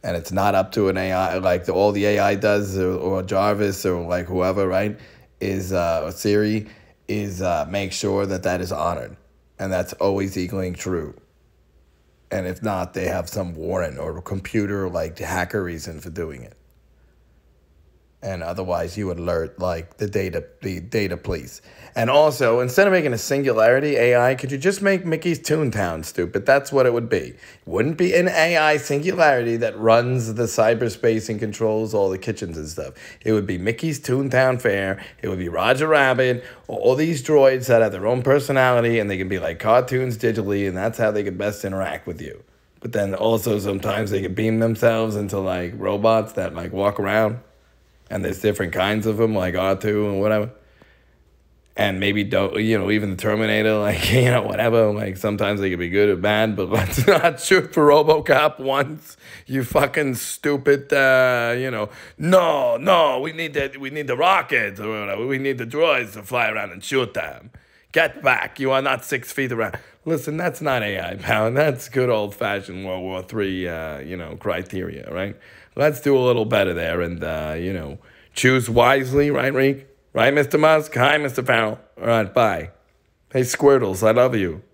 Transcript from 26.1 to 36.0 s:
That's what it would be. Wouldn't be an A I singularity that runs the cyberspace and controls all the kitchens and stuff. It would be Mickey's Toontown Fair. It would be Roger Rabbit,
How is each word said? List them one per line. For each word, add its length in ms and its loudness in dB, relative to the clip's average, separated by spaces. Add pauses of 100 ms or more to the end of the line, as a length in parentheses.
That's 280 2
what 160 4
it 60 4
would 140 -2
be. 280 -2 (320)
Wouldn't 320 -2
be 160 2
an 140 4
A 280 2
I 200 4
singularity 800 2
that 200 -2
runs 560 2
the 120 -2
cyberspace 840 0
and 100 -4
controls 540 -2
all 160 2
the 80 -4
kitchens 400 -8
and 100 -10
stuff. 280 -10 (280)
It 100 0
would 120 0
be 140 -4
Mickey's 400 -4
Toontown 600 0
Fair. 460 -2 (160)
It 80 -6
would 80 -4
be 120 -6
Roger 380 0
Rabbit, 560 2 (240)